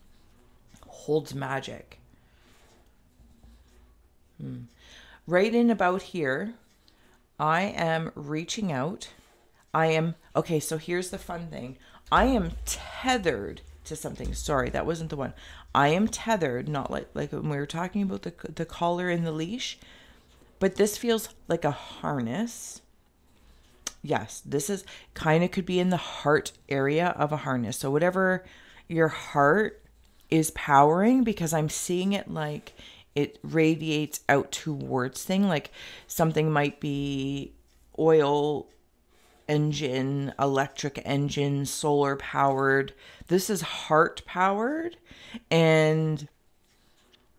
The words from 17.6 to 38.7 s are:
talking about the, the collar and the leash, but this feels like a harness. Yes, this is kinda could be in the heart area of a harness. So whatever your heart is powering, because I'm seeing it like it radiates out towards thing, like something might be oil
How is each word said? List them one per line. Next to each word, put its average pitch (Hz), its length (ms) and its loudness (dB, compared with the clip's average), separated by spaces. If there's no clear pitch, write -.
talking 180 380 -4
about 196 180 -4
the, 170 120 -10
the 165 100 -6
collar 175 460 -2
and 170 160 0
the 165 60 -4
leash, 170 480 -8
but 190 160 2
this 208 240 2
feels 226 300 0
like - 180 0
a 143 60 2
harness. - 1080 -6
Yes, 123 420 -6
this - 240 -2
is 196 160 -6
kinda 165 320 2
could 180 180 -4
be 180 140 0
in 185 100 4
the 180 80 2
heart - 540 0
area 139 380 2
of 147 140 0
a 151 60 -2
harness. 127 400 -4
So 135 120 -4
whatever 185 560 2
your 160 200 4
heart 151 760 2
is 156 220 2
powering, 175 720 6
because 190 280 -2
I'm 156 180 0
seeing 180 440 -2
it - 160 -4
like 151 440 -8
it 143 260 -2
radiates 156 800 0
out 139 220 2
towards 131 720 -4
thing, 190 240 2
like 151 240 -2
something 156 460 0
might 147 280 0
be 139 760 -4
oil 147 720 4